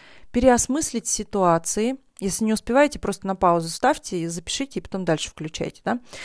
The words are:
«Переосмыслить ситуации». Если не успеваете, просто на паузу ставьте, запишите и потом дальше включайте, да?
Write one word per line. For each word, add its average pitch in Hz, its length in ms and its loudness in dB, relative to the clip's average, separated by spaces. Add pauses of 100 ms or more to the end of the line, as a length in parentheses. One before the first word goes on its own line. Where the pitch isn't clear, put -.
(340)
«Переосмыслить 247 720 2
ситуации». 202 880 0 (240)
Если 190 240 -2
не 220 80 2
успеваете, 269 480 2
просто 202 260 -6
на 190 100 -2
паузу 170 340 2
ставьте, 180 600 -2
запишите 190 500 -6
и 175 40 -10
потом 190 220 -6
дальше 160 240 0
включайте, - 560 -10
да? 240 140 -2 (260)